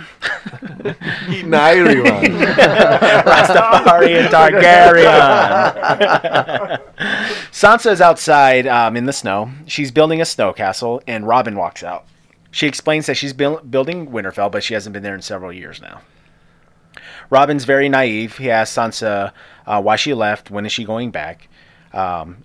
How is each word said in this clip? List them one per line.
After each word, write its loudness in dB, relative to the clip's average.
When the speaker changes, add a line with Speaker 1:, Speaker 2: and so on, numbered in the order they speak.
Speaker 1:
<laughs> -12
Eating -4
Eyrie 4
one. 0
Speaker 2:
<laughs> 2
Rastafari 4
and 0
Targaryen. 4
<laughs> -8
Sansa's 2
outside, 4
um, 0
in -4
the -4
snow. -6
She's -8
building 0
a -2
snow -4
castle, -6
and -10
Robin 0
walks -8
out. -14
She -4
explains -4
that -6
she's -10
buil-, -6
building -8
Winterfell, -8
but -8
she -10
hasn't -10
been -14
there -10
in -16
several -14
years -20
now. -20
Robin's 0
very 0
naive. -2
He -8
asks -2
Sansa, -6
uh, -4
why 0
she -4
left, -6
when -10
is -10
she -10
going -8
back, -14
um, -8